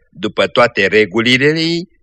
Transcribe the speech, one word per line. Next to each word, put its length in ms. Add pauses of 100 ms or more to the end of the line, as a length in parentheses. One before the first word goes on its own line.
(100)
după 360
toate 400
regulile 760
ei 280 (140)